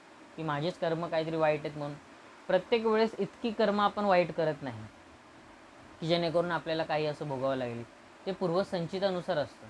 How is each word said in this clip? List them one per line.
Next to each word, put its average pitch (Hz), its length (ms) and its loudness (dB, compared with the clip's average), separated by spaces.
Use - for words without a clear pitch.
की 160 60 -8
माझेच 156 360 -2
कर्म 165 280 -2
काहीतरी 160 280 -2
वाईट 151 300 2
आहेत 151 120 -8
म्हणून. 147 200 -8
प्रत्येक 190 380 2
वेळेस 220 340 2
इतकी 220 320 -4
कर्म 208 300 2
आपण 202 240 2
वाईट 180 260 4
करत 156 300 0
नाही 120 220 -10
की 165 80 -6
जेणेकरून 170 440 2
आपल्याला 160 320 0
काही 156 220 0
असं 147 220 -4
भोगावं 135 280 -2
लागेल. 120 280 -4
ते 190 60 -4
पूर्वसंचितानुसार 185 1040 0
असतं. 117 320 -6